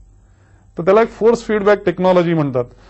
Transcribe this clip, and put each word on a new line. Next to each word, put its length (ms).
तर 40
त्याला 200
एक 80
फोर्स 320
फीडबॅक 440
टेक्नॉलॉजी 480
म्हणतात. 300